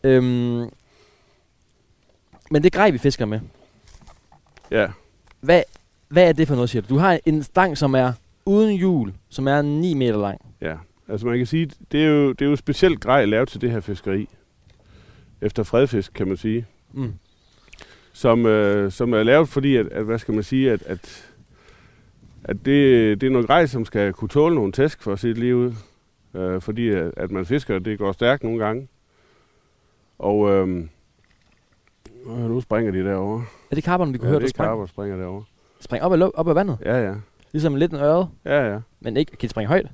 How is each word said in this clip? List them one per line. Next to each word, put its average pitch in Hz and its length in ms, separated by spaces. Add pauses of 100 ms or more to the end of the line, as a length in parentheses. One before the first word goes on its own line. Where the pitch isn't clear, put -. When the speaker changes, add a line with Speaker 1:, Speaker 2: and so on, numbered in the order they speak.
Speaker 1:
Øhm, 123 640 (1800)
men 151 120
det 180 100
grej, 202 180
vi 135 60
fisker 127 280
med. 107 140 (1300)
Speaker 2:
Ja. 107 160 (540)
Speaker 1:
Hvad, 170 220 (440)
hvad 175 220
er - 20
det 156 160
for 147 80
noget, 123 140
siger 117 120
du? 98 120
Du 139 60
har 175 260
en 156 180
stang, 180 340
som 139 180
er 127 180 (320)
uden 208 320
hjul, 165 360 (160)
som 131 180
er 143 140
ni 151 320
meter 123 240
lang. 101 240 (200)
Speaker 2:
Ja. 78 140 (340)
Altså, 107 180
man 120 100
kan 123 100
sige, 160 240 (200)
det 151 120
er 156 60
jo, 147 220
det - 100
er 139 40
jo 143 80
et 135 60
specielt 156 400
grej 123 260
lavet 110 240
til - 120
det 123 100
her 113 80
fiskeri. 101 500 (1120)
Efter 107 220
fredfisk, 117 500
kan 98 140
man 95 100
sige. 113 280 (280)
Speaker 1:
Mm. 127 200 (1000)
Speaker 2:
Som, 117 320
øh, 104 460
som 120 220
er 110 100
lavet, 139 260
fordi 139 260
at, 110 120
at, - 160
hvad 113 160
skal - 140
man 107 100
sige, 131 280
at, 107 140
at, - 440 (1120)
at 101 220
det, 123 560
det 131 60
er 131 40
noget 120 160
grej, 160 180
som 120 200
skal 101 280
kunne 104 160
tåle 160 260
nogle 104 160
tæsk 147 300
for 101 140
sit 113 220
liv 123 180
ud. 123 180 (680)
Øh, 92 220
fordi 113 280
at, 87 280
at 90 140
man 95 140
fisker, 117 340
det 104 180
går 98 140
stærkt 120 320
nogle 117 220
gange. 123 220 (1300)
Og, 104 300
øhm, 92 400 (1400)
øh, 117 120
nu 117 240
springer 110 300
de 92 120
derovre. 101 420 (260)
Speaker 1:
Er 143 40
det 151 80
karperne, 180 280
vi 127 60
kunne 113 100
Speaker 2:
Ja, 123 40
Speaker 1:
høre, 151 80
Speaker 2:
det 127 40 (140)
Speaker 1:
der 117 60
Speaker 2:
er - 20
Speaker 1:
sprang? 104 40
Speaker 2:
karper, 110 160
springer 98 320
derovre. 92 260 (360)
Speaker 1:
Sprang - 240
op 180 100
af 165 60
lo-, 175 140
op 160 140
af 160 80
vandet? 175 300
Speaker 2:
Ja, 120 120 (100)
ja. 98 60 (380)
Speaker 1:
Ligesom 151 240
lidt 165 160
en 156 60
ørred? 156 280 (200)
Speaker 2:
Ja, 139 280
ja. 104 60 (200)
Speaker 1:
Men 117 180
ikke, 156 140
kan - 160
de - 40
springe 98 160
højt? 165 260